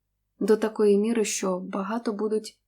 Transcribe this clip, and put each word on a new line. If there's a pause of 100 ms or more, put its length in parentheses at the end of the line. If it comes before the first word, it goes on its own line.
(400)
до
такої
міри,
що
багато
будуть